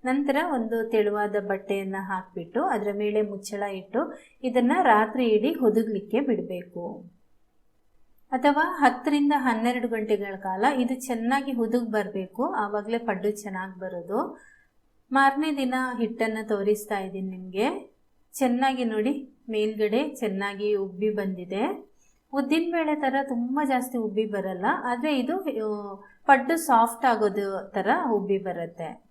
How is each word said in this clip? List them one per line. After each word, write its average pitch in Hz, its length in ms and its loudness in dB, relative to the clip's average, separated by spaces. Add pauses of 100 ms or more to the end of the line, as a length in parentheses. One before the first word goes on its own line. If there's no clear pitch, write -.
ನಂತರ 277 320 2 (160)
ಒಂದು 226 360 -2
ತೆಳುವಾದ 208 500 2
ಬಟ್ಟೆಯನ್ನ 196 600 -2
ಹಾಕ್ಬಿಟ್ಟು 185 640 -4
ಅದ್ರ 220 300 0
ಮೇಲೆ 208 280 0
ಮುಚ್ಚಳ 202 420 -4
ಇಟ್ಟು 190 560 -4 (240)
ಇದನ್ನ 247 280 4 (100)
ರಾತ್ರಿ 226 440 6
ಇಡೀ 214 280 4
ಹುದುಗ್ಲಿಕ್ಕೆ 220 680 2
ಬಿಡ್ಬೇಕು. 175 880 -4 (1300)
ಅಥವಾ 285 340 4
ಹತ್ತರಿಂದ 285 680 2
ಹನ್ನೆರಡು 240 520 0
ಗಂಟೆಗಳ 214 480 -2
ಕಾಲ 190 300 -2 (120)
ಇದು 254 280 0
ಚೆನ್ನಾಗಿ 262 460 0
ಹುದುಗ್ 233 400 0
ಬರ್ಬೇಕು, 202 520 -2
ಆವಾಗ್ಲೇ 214 540 -2
ಪಡ್ಡು 208 340 -2
ಚೆನ್ನಾಗ್ 190 480 -8
ಬರೋದು. 185 580 -4 (760)
ಮಾರನೇ 277 460 2
ದಿನ 254 160 -2 (260)
ಹಿಟ್ಟನ್ನ 220 380 -2 (100)
ತೋರಿಸ್ತಾ 208 520 0
ಇದ್ದೀನಿ 190 380 -8
ನಿಮ್ಗೆ. 190 600 -4 (360)
ಚೆನ್ನಾಗಿ 254 520 0
ನೋಡಿ, 214 440 -2 (200)
ಮೇಲ್ಗಡೆ 214 680 0
ಚೆನ್ನಾಗಿ 202 600 -2
ಉಬ್ಬಿ 196 340 -2
ಬಂದಿದೆ. 196 840 -4 (420)
ಉದ್ದಿನ 311 380 2
ಬೇಳೆ 311 240 2
ತರ 269 280 0
ತುಂಬಾ 269 420 -2
ಜಾಸ್ತಿ 254 320 0
ಉಬ್ಬಿ 214 280 0
ಬರಲ್ಲ, 190 400 -4 (180)
ಆದ್ರೆ 254 360 0
ಇದು, 285 200 -2
ಆ, 214 560 -6 (300)
ಪಡ್ಡು 269 320 6
ಸಾಫ್ಟ್ 240 480 4
ಆಗೋದು 202 680 0
ತರ 190 180 -2 (220)
ಉಬ್ಬಿ 196 260 0
ಬರುತ್ತೆ. 170 720 -8